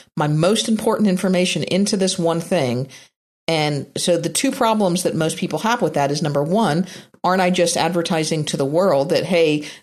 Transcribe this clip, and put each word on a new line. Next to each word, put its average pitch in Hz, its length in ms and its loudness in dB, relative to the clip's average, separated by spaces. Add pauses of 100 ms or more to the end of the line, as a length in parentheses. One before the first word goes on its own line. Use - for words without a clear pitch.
(180)
my 147 100 0
most 170 400 2
important 220 400 2
information 180 560 0
into 202 320 0
this 185 240 0
one 165 220 2
thing. 131 480 -2 (560)
And 151 420 -2 (100)
so 170 200 0
the 165 120 -4
two - 220 -2
problems 214 520 0
that - 120 -2
most 160 220 -2
people 156 220 -4
have 233 220 -2
with 156 140 0
that 143 160 0
is, 143 100 -4
number 143 200 0
one, 175 460 0 (380)
aren't 185 160 2
I 180 80 2
just 175 260 2
advertising 165 680 -2
to - 120 -4
the 143 60 0
world 151 460 2
that, - 160 0
"Hey, 151 400 2 (180)